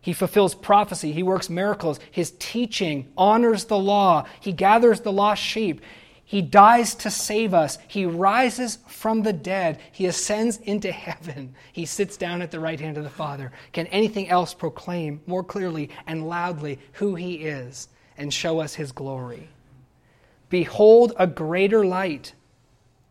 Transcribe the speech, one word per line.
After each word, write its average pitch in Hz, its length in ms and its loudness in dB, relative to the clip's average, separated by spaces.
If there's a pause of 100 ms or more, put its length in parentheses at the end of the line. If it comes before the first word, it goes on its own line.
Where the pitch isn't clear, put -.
He 180 120 -6
fulfills 190 420 2
prophecy. 202 580 0
He 165 120 -4
works 185 260 -2
miracles. 180 480 -4 (100)
His - 300 -6
teaching 180 800 -6
honors 220 480 4
the 208 140 0
law. 190 480 4 (120)
He 196 140 -8
gathers 214 480 6
the 208 120 -4
lost 202 300 2
sheep. 214 380 -4 (440)
He 202 160 -2
dies 208 560 6
to - 140 -6
save 214 420 -2
us. 156 260 2 (100)
He 196 180 -4
rises 214 800 0
from 220 360 -2
the 214 100 0
dead. 180 480 -4 (100)
He 190 160 -4
ascends 208 520 -2
into 208 340 -4
heaven. 139 600 -14 (180)
He 170 120 -8
sits - 320 -6
down 175 260 -6
at 165 100 -10
the 165 80 -8
right 160 180 -6
hand 156 180 -8
of 151 80 -8
the 139 60 -12
Father. 139 400 -10 (220)
Can 165 160 -6
anything 202 400 -2
else 180 260 0
proclaim 160 720 -8
more 180 160 -4
clearly 175 480 -8 (160)
and 160 220 -8
loudly 165 500 -6 (160)
who 196 220 -4
he 180 180 -8
is 143 540 -10 (280)
and 143 160 -8
show 160 280 -2
us 151 140 -8
his 143 180 -10
glory? 131 560 -12 (1000)
"Behold, 214 680 6
a 185 100 4
greater 185 580 0
light. 180 480 -4 (800)